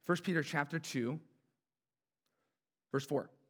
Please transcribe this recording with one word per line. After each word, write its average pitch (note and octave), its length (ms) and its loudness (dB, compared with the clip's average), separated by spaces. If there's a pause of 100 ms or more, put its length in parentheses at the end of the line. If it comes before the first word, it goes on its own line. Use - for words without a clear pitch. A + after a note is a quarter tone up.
First F3 200 0
Peter E3 180 2
chapter D3 360 0
two, C3+ 420 -2 (1700)
verse C#3 160 0
four. C#3 240 -2 (200)